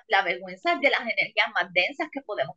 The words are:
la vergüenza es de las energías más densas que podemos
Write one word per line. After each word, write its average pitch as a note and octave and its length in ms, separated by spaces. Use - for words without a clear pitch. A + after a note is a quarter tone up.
la G3 140
vergüenza F#3 520
es C#4 60
de C4 100
las A#3 120
energías G#3 520
más F3+ 180
densas A3 400
que C#4 100
podemos D3+ 340